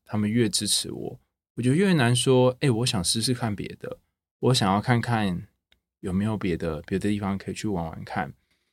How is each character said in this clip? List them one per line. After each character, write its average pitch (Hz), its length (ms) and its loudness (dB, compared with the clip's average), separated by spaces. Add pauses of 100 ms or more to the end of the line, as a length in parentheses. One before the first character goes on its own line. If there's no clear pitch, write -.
他 - 120 -6
们 104 140 0
越 113 180 2
支 104 200 -2
持 - 240 -2
我， - 280 -10 (360)
我 120 60 -6
就 127 100 2
越 185 220 4
难 123 200 4
说 127 460 4
，“哎， 143 100 2
我 117 160 2
想 110 160 -2
试 - 180 -2
试 123 140 0
看 110 220 -2
别 - 100 -8 (140)
的， - 180 -10 (400)
我 127 160 4
想 101 180 2
要 104 80 4
看 120 200 2
看 104 480 -2 (520)
有 92 120 -6
没 98 120 0
有 110 120 0
别 90 200 -2
的， 78 260 -4
别 95 160 -4
的 101 100 -2
地 104 100 0
方 98 180 -2
可 95 140 -10
以 90 40 -8
去 - 120 -8
玩 90 180 -2
玩 - 200 -10
看。” 76 280 -6 (400)